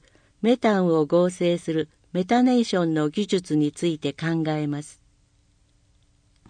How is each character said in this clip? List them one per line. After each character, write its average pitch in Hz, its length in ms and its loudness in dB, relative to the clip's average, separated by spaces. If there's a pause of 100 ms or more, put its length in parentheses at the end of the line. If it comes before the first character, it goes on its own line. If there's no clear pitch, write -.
(440)
メ 240 140 2
タ 214 200 2
ン 185 80 2
を 160 220 2
合 175 240 2
成 175 260 -2
す 170 160 -6
る 156 160 -4 (240)
メ 180 100 -2
タ 233 200 2
ネ 254 140 4
ー 233 60 2
シ 202 140 -2
ョ 175 80 2
ン 165 80 0
の 151 160 0
技 202 160 -4
術 180 300 -2
に 151 160 0
つ - 160 -6
い 160 100 -2
て 143 160 -6
考 160 380 -4
え 151 160 -4
ま 147 160 -6
す。 - 180 -20 (1500)